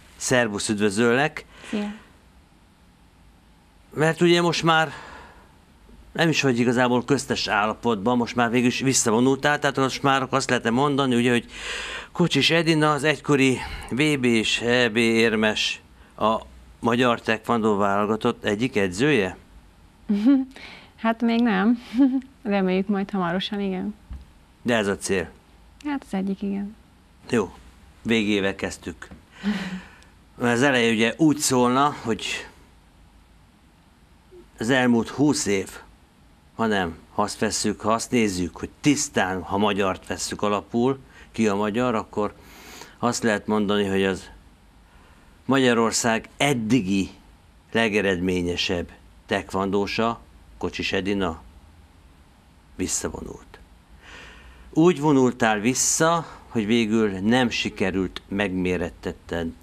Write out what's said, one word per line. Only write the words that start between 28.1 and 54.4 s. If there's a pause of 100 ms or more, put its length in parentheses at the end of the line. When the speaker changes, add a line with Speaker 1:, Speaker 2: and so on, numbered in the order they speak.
Speaker 1:
kezdtük. (680)
Speaker 2:
<laughs>
Speaker 1:
Az
eleje
ugye
úgy
szólna,
hogy (2250)
az
elmúlt
húsz
év, (840)
ha
nem, (160)
ha
azt
vesszük,
ha
azt
nézzük,
hogy (100)
tisztán,
ha
magyart
vesszük
alapul, (340)
ki
a
magyar,
akkor (640)
azt
lehet
mondani,
hogy
az (1120)
Magyarország
eddigi (600)
legeredményesebb (420)
tekvandósa, (380)
Kocsis
Edina, (1300)
visszavonult. (1120)